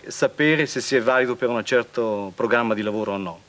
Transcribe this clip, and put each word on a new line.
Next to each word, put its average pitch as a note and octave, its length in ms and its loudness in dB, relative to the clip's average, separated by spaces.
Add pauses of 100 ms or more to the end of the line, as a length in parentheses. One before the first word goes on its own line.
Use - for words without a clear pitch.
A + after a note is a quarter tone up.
sapere D3+ 580 0
se B2 160 -6
si C3+ 140 0
è B2 40 6
valido B2+ 340 2
per B2 140 -2
un A#2 160 0
certo A2 720 -2
programma A#2 380 2
di G#2 80 -4
lavoro G#2 300 -2
o G2 40 -4
no, F2+ 320 -8